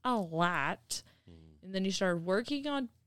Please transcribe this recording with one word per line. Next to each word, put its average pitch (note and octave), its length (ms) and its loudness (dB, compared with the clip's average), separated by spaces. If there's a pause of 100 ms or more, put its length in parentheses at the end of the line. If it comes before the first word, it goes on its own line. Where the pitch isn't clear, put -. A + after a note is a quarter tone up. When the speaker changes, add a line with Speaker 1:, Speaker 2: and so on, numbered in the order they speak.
Speaker 1:
a B3+ 140 2
lot. E3 840 0 (280)
Speaker 2:
Mm. E3 340 -20
Speaker 1:
And F#3 120 -10
then F#3+ 100 2
you F#3+ 60 2
started F3+ 340 0
working B3 420 0
on C#4 220 -2 (180)